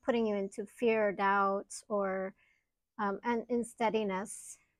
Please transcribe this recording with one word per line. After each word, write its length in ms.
putting 220
you 100
into 300
fear, 440
doubt, 640
or, 460
um, 260
and 240
unsteadiness 1080